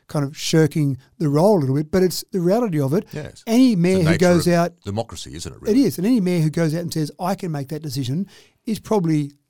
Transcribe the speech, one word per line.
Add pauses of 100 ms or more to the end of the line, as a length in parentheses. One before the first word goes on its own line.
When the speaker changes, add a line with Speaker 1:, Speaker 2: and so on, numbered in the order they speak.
Speaker 1:
kind
of
shirking (200)
the
role
a
little
bit,
but
it's
the
reality
of
it.
Speaker 2:
Yes.
Speaker 1:
Any
Speaker 2:
It's
the
Speaker 1:
mayor
who
Speaker 2:
nature
Speaker 1:
goes
Speaker 2:
of
Speaker 1:
out (120)
Speaker 2:
democracy,
isn't
it,
Speaker 1:
It
Speaker 2:
really?
Speaker 1:
is.
And
any
mayor
who
goes
out
and
says,
"I
can
make
that
decision," (380)
is
probably (180)